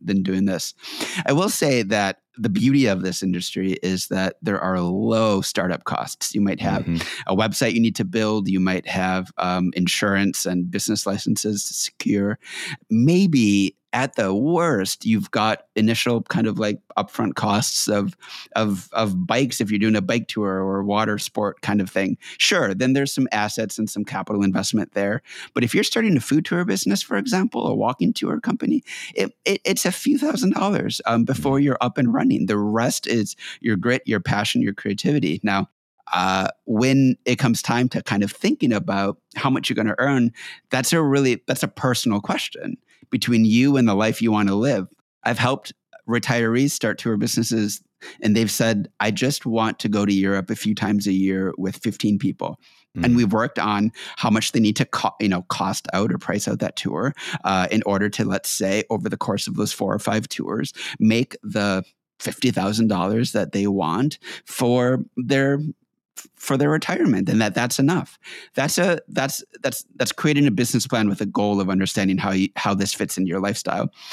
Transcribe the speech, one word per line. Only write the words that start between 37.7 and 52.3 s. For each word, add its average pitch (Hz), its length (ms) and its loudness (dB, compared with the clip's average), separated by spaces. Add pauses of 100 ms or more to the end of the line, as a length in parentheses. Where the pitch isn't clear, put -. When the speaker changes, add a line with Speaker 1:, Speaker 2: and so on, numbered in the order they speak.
Speaker 1:
to - 120 -4
kind 104 220 0
of 101 80 -2
thinking 196 400 0
about 98 460 -2 (180)
how 135 140 -2
much 131 200 0
you're 117 60 -2
gonna 110 220 0
earn, 127 340 2 (380)
that's 127 240 0
a 165 80 4
really, 135 440 2
that's - 180 -4
a 123 40 0
personal 117 540 0
question - 560 -6 (320)
between 120 340 4
you 123 320 6
and 120 140 6
the 98 40 4
life 107 280 2
you 113 100 4
wanna 101 240 4
live. 104 320 2 (380)
I've 117 140 0
helped 127 340 -2 (340)
retirees 120 640 2
start 107 260 -2
tour 110 200 -2
businesses, 113 640 0 (400)
and 107 160 4
they've 113 120 2
said, 113 400 0 (120)
"I 107 100 2
just 127 340 -2
want 113 340 0
to 110 100 -2
go 104 160 2
to 101 80 2
Europe 98 360 0
a 110 60 -4
few 107 180 -2
times 104 340 0
a 98 40 2
year 95 460 0
with 92 200 -4
fifteen 104 400 0
people." - 400 -4 (380)